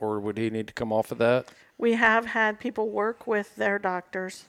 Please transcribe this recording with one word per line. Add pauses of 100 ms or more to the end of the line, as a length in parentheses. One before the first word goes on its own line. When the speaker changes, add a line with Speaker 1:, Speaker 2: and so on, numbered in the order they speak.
Speaker 1:
or
would
he
need
to
come
off
of
that? (320)
Speaker 2:
We
have
had
people
work
with
their
doctors